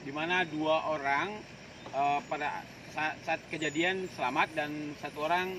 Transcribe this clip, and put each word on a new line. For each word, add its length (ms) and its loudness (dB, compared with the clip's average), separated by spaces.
di 80 -8
mana 320 2
dua 480 4
orang, 400 2
eh, 320 4
pada 320 -2
saat, 320 0
saat 240 0
kejadian 720 0
selamat 320 2
dan 200 -2
satu 240 -6
orang 360 2